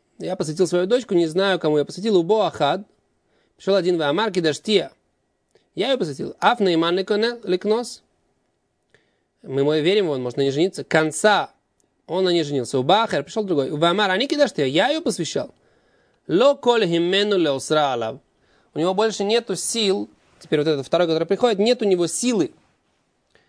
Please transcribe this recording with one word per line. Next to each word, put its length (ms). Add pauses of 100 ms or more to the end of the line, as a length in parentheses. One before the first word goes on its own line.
(180)
Я 180
посвятил 300
свою 220
дочку, 260
не 140
знаю, 320
кому 180
я 80
посвятил. 320
Убо 300
Ахад. 340 (760)
Пришёл 180
один 220
в 40
Амар 300
кидаштия. 600 (840)
Я 140
её 100
посвятил. 400
Аф 200
наиман 380
ликоне-, 460
ликнос. 580 (1400)
Мы 180
ему 120
верим, 360
он 140
может 140
на 40
ней 100
жениться. 320
«Конца». 680 (560)
Он 160
на 60
ней 140
женился. 360
У 40
Бахар 400
пришёл 200
другой. 260
У 140
Амар, 260
они 180
кидаштия. 380
Я 220
её 140
посвящал. 520 (760)
«Ло 280
коль 320
химену 500
леусра 560
алав». 240 (560)
У 60
него 140
больше 300
нету 320
сил. 540 (300)
Теперь 200
вот 80
этот 180
второй, 220
который 180
приходит, 340
нет 220
у 40
него 220
силы. 440 (960)